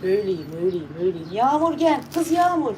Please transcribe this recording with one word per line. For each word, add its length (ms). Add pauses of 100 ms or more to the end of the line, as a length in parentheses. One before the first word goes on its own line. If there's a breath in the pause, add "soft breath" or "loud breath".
Öyleyim, 440 (180)
öyleyim, 220 (120)
öyleyim. 320
Yağmur 460
gel, 240 (120)
kız 180
Yağmur. 460